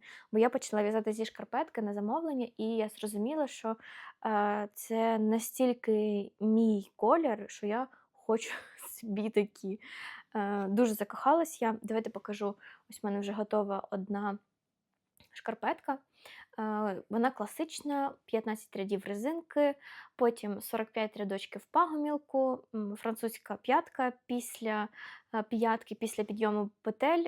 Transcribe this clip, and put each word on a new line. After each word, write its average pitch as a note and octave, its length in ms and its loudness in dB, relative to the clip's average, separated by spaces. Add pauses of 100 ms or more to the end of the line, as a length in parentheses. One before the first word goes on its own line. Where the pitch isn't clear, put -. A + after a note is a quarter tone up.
(320)
бо G#3+ 80 4
я A#3 100 6
почала G#3+ 340 0
в'язати G#3+ 300 0
зі A3 120 -4
шкарпетки A#3+ 560 -6
на G#3 120 -2
замовлення, B3 540 -2 (100)
і A3 180 -2
я G#3+ 140 0
зрозуміла, A3 580 -2
що, A3 280 -4 (500)
е, G#3 480 2
це A3+ 460 2
настільки G#3+ 1200 2
мій A3 560 4
колір, A#3 520 4
що - 200 -8
я A#3+ 200 -2 (240)
хочу - 420 -2 (160)
<laughs> - 200 -16
собі G#3+ 400 -4
такі. G#3 500 0 (560)
Е, G3+ 340 -2
дуже A3 240 6
закохалась D4+ 680 2
я. A3+ 200 2
Давайте A3+ 280 -2
покажу. G#3 460 -6 (340)
Ось - 140 -12
в - 20 -6
мене G3+ 140 -2
вже G3+ 120 -4
готова G3+ 600 -2
одна G3+ 460 -4 (920)
шкарпетка. B3+ 680 -4 (600)
Е, G#3+ 500 -2
вона A#3 220 2
класична, C#4 840 -4 (120)
п'ятнадцять A3 500 -4
рядів G3 300 -4
резинки, C#4+ 680 0 (400)
потім A3 460 0
сорок A3 300 -4
п'ять G#3+ 260 -4
рядочків G3+ 540 -6
пагомілку, D4 920 2 (120)
м, G#3 200 -4
французька A3+ 600 -6
п'ятка C4 580 0 (120)
після, A3 640 -2 (480)
е, A3 80 2
п'ятки, A3+ 520 0
після A3 280 -2
підйому G#3 460 2 (120)
петель. D#4+ 460 2